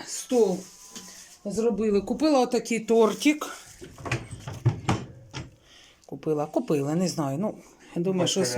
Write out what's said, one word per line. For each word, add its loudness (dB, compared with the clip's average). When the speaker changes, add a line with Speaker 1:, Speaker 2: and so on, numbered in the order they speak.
Speaker 1:
стол 2
зробили. 0
Купила 2
отакий 0
тортик. 4
Купила, -4
купила, 0
не 2
знаю. -2
Ну, -2
я -2
думаю, 0
що 0
Speaker 2:
Батькові 0